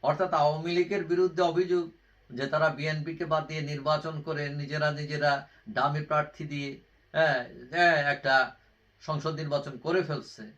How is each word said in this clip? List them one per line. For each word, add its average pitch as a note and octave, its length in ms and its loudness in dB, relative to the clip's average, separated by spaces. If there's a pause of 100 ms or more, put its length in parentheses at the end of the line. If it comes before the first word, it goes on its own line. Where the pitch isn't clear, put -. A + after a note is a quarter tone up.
অর্থাৎ D3+ 280 2 (120)
আওয়ামী D#3 360 2
লীগের F3+ 320 2
বিরুদ্ধে F3+ 320 2 (100)
অভিযোগ F3 320 2 (460)
যে B2+ 220 -4
তারা D#3 160 4 (100)
বিএনপিকে D#3 540 -4
বাদ D#3 180 2
দিয়ে D#3 120 -4 (100)
নির্বাচন D3+ 420 0 (120)
করে D3 160 -4 (180)
নিজেরা D3 280 -2 (120)
নিজেরা D3 320 0 (440)
ডামি D3 340 0
প্রার্থী D3+ 420 -2
দিয়ে, C#3+ 180 -6 (440)
হ্যাঁ, D3+ 260 2 (340)
হ্যাঁ, E3+ 240 6 (160)
একটা C3+ 200 2 (680)
সংসদ D#3 300 -4 (100)
নির্বাচন C#3+ 320 -4 (120)
করে F3 220 2
ফেলছে। - 360 -8 (140)